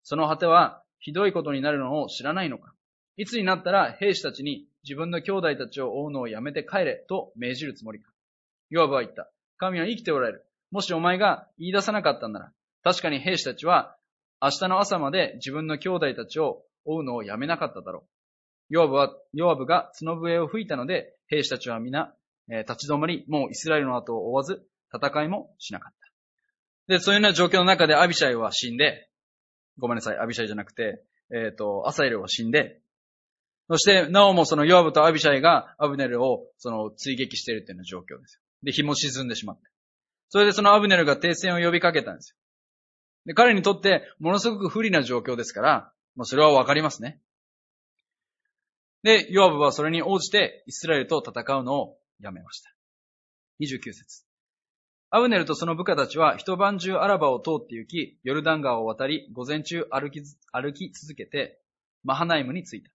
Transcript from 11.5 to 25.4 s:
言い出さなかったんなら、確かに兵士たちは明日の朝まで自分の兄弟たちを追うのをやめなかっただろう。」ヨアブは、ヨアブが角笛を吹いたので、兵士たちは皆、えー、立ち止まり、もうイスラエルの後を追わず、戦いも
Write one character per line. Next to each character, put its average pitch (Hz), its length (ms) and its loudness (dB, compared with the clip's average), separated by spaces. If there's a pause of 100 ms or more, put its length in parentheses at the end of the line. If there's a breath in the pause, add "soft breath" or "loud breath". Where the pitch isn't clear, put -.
言 170 80 -10
い 185 60 -6
出 196 80 2
さ 214 100 -4
な 208 100 -2
か 156 120 2
っ - 60 -6
た 117 60 -10
ん 107 60 -10
な 101 80 -12
ら、 - 120 -20 (300)
確 180 220 0
か 165 80 -2
に 139 80 -4
兵 180 180 -2
士 - 60 -4
た 123 100 -6
ち 151 140 -6
は 170 280 2 (460)
明 139 80 2
日 185 180 -2
の 185 120 2
朝 202 180 0
ま 143 140 -2
で 175 240 0
自 135 160 -12
分 156 160 -6
の 151 100 -4
兄 - 120 -6
弟 139 260 0
た 117 100 -10
ち 151 140 -8
を 139 240 -2 (220)
追 160 160 -6
う - 20 -8
の 127 100 -6
を 117 80 -6
や 104 160 -10
め 135 80 -6
な 165 140 -4
か 156 80 -4
っ - 60 -10
た 92 80 -14
だ 92 100 -14
ろ 87 80 -14
う。」 - 40 -20 (680)
ヨ 165 120 2
ア 156 60 6
ブ 135 80 0
は、 139 200 2 (180)
ヨ 165 180 2
ア 147 40 2
ブ 131 120 -6
が 170 320 0
角 160 220 -6
笛 170 180 0
を 160 80 -2
吹 220 160 -6
い - 40 -12
た 151 80 -4
の 127 120 -6
で、 - 280 -6 (120)
兵 151 160 0
士 - 80 -4
た 127 80 -6
ち 123 100 -10
は 113 100 -6
皆、 131 360 -6 (340)
え 113 120 -6
ー、 107 60 -10
立 127 200 -10
ち - 20 -12
止 147 80 0
ま 151 80 -2
り、 165 220 -6
も 143 220 -2
う - 20 -14
イ - 40 -14
ス 160 140 -8
ラ 156 80 4
エ 147 40 2
ル 135 40 -2
の 127 100 -2
後 120 200 -6
を 110 160 -6
追 - 20 -4
わ 135 100 0
ず、 175 220 -10 (300)
戦 147 280 -2
い 156 40 -4
も - 300 -8